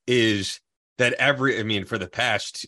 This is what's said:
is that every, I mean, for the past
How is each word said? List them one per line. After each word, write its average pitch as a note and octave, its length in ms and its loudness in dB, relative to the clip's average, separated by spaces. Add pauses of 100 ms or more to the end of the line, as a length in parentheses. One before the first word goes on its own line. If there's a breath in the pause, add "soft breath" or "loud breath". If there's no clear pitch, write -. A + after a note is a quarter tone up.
is A2+ 540 2 (380)
that B2 160 4
every, B2+ 440 2
I A2 40 -2
mean, G#2 220 -2
for A2 140 -6
the F2+ 100 -6
past - 600 -2